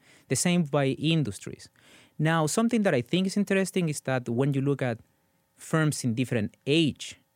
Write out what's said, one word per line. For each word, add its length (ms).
The 80
same 280
by 220
industries. 840
Now, 280
something 360
that 120
I 60
think 260
is 100
interesting 520
is 140
that 260
when 260
you 60
look 220
at 160
firms 480
in 100
different 420
age, 540